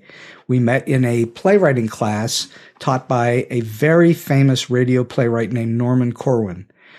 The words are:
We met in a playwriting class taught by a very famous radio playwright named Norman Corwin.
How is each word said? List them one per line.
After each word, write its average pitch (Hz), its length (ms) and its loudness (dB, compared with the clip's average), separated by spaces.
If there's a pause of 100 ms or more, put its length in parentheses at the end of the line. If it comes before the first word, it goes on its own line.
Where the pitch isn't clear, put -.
(480)
We 127 120 2
met 123 280 0
in 131 160 0
a 120 220 0
playwriting 151 600 2
class 107 600 -4 (300)
taught 131 320 -4
by 120 400 0
a 123 120 -4
very 156 520 2
famous 139 560 0
radio 127 340 2
playwright 117 480 -2
named 113 240 -4
Norman 120 380 0
Corwin. 104 560 -4 (300)